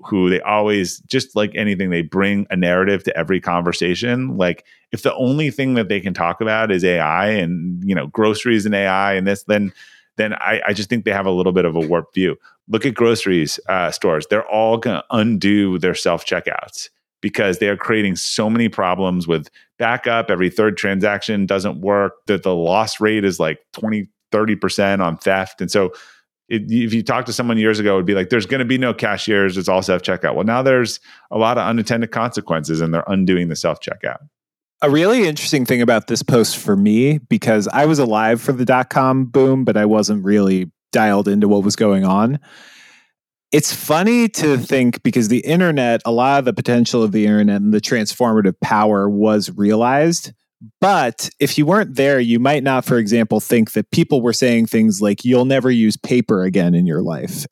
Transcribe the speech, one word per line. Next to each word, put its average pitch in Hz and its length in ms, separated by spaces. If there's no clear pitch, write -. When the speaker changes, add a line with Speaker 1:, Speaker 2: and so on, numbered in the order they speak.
Speaker 1:
who 92 240
they 92 140
always, 104 580
just - 340
like 107 200
anything, 98 340
they 85 140
bring 98 480
a 95 60
narrative 92 460
to - 140
every 85 240
conversation. 90 960
Like, 90 300
if 113 100
the - 120
only 135 360
thing 131 240
that 110 140
they 101 120
can 92 120
talk 87 300
about 110 280
is 92 140
A 87 160
I 82 280
and, 90 540
you 98 120
know, 71 120
groceries 110 600
and 107 80
A 98 120
I 98 280
and 95 120
this, 98 180
then, 104 280
then 107 160
I, 107 320
I 104 80
just 104 160
think 110 160
they 104 60
have 98 120
a 98 60
little 90 220
bit 90 120
of 82 120
a 82 40
warped 82 340
view. 92 220
Look 110 160
at 127 100
groceries, 98 720
uh, 90 240
stores. 78 380
They're 107 200
all 110 280
gonna 113 340
undo 104 680
their 87 160
self-checkouts - 960
because 101 360
they 101 100
are 101 80
creating 104 400
so - 340
many 117 180
problems 90 580
with 80 220
backup. 117 520
Every 90 200
third 107 260
transaction 101 720
doesn't 95 340
work, 101 460
that 98 160
the 92 120
loss 90 460
rate 107 240
is, 90 160
like, 80 200
twenty, 107 360
thirty 107 260
percent 98 440
on 85 160
theft. 95 460
And 87 80
so 95 240
it, 110 220
if 117 220
you 113 100
talk 127 220
to 117 80
someone 120 240
years 107 240
ago, 104 140
it'd 92 120
be 101 80
like, 92 140
"There's 110 180
gonna 131 180
be 127 140
no 123 160
cashiers. 98 640
It's 92 120
all 92 140
self-checkout." 90 540
Well, 87 80
now 120 180
there's 127 380
a 110 60
lot 117 200
of 92 80
unintended 117 460
consequences 82 680
and 82 120
they're 82 160
undoing 92 400
the 78 80
self-checkout. - 640
Speaker 2:
A 147 80
really 190 360
interesting 151 380
thing 123 160
about 117 280
this 113 140
post 117 360
for 104 180
me, 110 400
because 110 520
I 143 180
was 156 120
alive 113 440
for 139 100
the 123 140
dot-com 131 580
boom, 135 400
but 107 140
I 107 80
wasn't 104 380
really 95 460
dialed 104 360
into 104 200
what 101 140
was 101 140
going 98 280
on. 107 340
It's - 220
funny 220 560
to 151 300
think, 123 440
because 117 260
the 120 100
internet, 139 640
a 117 80
lot 131 280
of 127 40
the 123 80
potential 120 500
of 104 100
the 107 120
internet 104 380
and 104 100
the 104 80
transformative 110 800
power 107 480
was 104 400
realized. 117 840
But 170 500
if 139 160
you 147 100
weren't 180 280
there, 139 260
you 117 180
might 135 240
not, 131 220
for 123 140
example, 110 400
think 113 340
that - 180
people 151 320
were 117 100
saying 117 340
things 110 340
like, 104 240
"You'll 123 200
never 131 260
use 113 260
paper 113 460
again 90 320
in 87 120
your 82 160
life," - 500